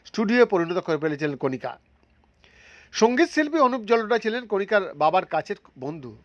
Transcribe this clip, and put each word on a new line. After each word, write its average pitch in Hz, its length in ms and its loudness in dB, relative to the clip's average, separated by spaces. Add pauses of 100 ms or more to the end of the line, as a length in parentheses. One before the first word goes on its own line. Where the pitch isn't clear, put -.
স্টুডিওয়ে 233 400 2
পরিণত 175 320 0
করে 170 200 -2
ফেলেছিলেন 147 400 -2
কণিকা। 127 420 -4 (1120)
সঙ্গীত 254 380 2
শিল্পী 302 280 -2
অনুপ 254 240 2
জলোটা 226 360 0
ছিলেন 226 300 -4
কণিকার 196 460 0
বাবার 160 320 2
কাছের 208 300 -4 (240)
বন্ধু। 131 460 -10